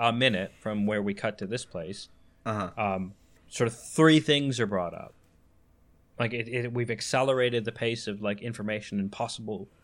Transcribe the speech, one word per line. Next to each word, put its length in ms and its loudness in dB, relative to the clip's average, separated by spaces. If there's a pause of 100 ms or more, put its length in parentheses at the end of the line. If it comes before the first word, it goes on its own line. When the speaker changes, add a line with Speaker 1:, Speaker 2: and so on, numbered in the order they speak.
Speaker 1:
a 120 4
minute 480 2
from 260 -2
where 160 2
we 120 -2
cut 240 -4
to 80 -6
this 180 -4
place, 440 -10 (380)
Speaker 2:
Uh-huh. 300 -2
Speaker 1:
um, 380 -2 (340)
sort 200 0
of 100 -6
three 420 6
things 400 2
are 60 2
brought 280 -2
up. 200 -16 (1040)
Like, 160 0
it, 140 -4
it, 240 -2
we've 180 0
accelerated 760 2
the 80 -4
pace 360 -2
of, 140 -6
like, 200 0
information 560 -4
and 140 -2
possible 560 -6 (160)